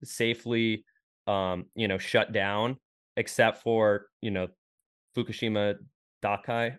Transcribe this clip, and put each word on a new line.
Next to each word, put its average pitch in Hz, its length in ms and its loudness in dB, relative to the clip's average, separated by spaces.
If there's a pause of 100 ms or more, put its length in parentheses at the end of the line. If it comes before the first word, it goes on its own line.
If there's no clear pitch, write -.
safely, 117 800 0 (420)
um, 95 380 0 (100)
you 110 140 0
know, 95 100 0
shut - 340 0
down, 107 440 0 (400)
except 113 460 2
for, 110 460 2 (120)
you 113 100 -4
know, 92 180 -2 (680)
Fukushima 107 580 0 (480)
Daiichi, 117 560 -2